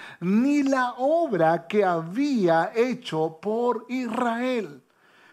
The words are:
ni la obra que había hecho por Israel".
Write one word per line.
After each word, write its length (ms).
ni 440
la 340
obra 680
que 200
había 880
hecho 640
por 460
Israel". 920